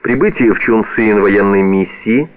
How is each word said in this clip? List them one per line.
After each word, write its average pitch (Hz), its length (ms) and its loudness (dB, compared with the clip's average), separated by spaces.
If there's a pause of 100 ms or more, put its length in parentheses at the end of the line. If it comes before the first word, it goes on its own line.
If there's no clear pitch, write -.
прибытие 131 500 0
в - 80 -4
Чунцин 110 600 0
военной 104 420 2
миссии 156 720 -2